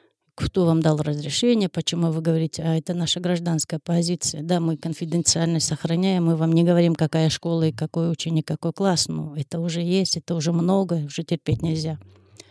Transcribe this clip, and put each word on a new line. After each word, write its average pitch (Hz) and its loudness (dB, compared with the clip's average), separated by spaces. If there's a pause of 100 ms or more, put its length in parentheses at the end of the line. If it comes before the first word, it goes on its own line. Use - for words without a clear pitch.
(360)
«Кто - 0
вам 165 6
дал 156 4
разрешение? 151 0
Почему 165 0
вы 160 -2
говорите?» 160 0
«А 160 2
это 160 -4
наша 170 -2
гражданская 170 -2
позиция. 170 -2
Да, 170 0
мы 165 0
конфиденциальность 165 -2
сохраняем, 175 0
мы 165 2
вам 160 2
не 165 6
говорим, 170 4
какая 160 2
школа 165 0
и 156 -2
какой 165 -2
ученик, 160 -2
какой 160 -4
класс. 190 0
Ну, 156 -6
это 151 -6
уже 170 -4
есть, 180 0
это - -4
уже 165 0
много, 175 2
уже 147 -8
терпеть 151 -2
нельзя». 160 -4 (520)